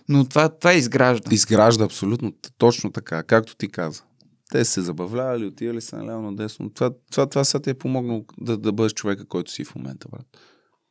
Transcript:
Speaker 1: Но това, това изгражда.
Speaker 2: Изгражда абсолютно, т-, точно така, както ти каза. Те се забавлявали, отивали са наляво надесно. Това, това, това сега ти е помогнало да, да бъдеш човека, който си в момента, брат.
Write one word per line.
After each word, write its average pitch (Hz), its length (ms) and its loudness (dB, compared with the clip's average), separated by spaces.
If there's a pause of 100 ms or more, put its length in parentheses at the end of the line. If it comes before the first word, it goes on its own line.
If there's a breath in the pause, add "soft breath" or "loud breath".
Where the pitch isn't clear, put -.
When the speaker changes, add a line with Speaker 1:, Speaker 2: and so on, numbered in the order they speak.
Speaker 1:
Но 139 160 6
това, 151 240 4
това 175 240 4
изгражда. 123 580 2
Speaker 2:
Изгражда 110 520 6
абсолютно, 107 480 -2
т-, - 260 -20
точно 117 340 4
така, - 320 -8
както 113 320 2
ти - 120 -8
каза. 80 340 -8 (500)
Те 131 140 2
се - 160 -2
забавлявали, 120 640 -6
отивали 113 360 -8
са 113 160 -14
наляво 110 240 -10
надесно. 107 480 -8
Това, 123 220 -2 (200)
това, 139 140 0
това 139 180 -2
сега 139 180 0
ти - 80 -6
е 135 40 -4
помогнало 123 520 -6 (120)
да, 117 200 -4
да 107 140 -2
бъдеш 107 220 0
човека, 101 320 -6
който - 260 -6
си - 140 -10
в - 100 -20
момента, 65 340 -14
брат. - 160 -16 (640 soft breath)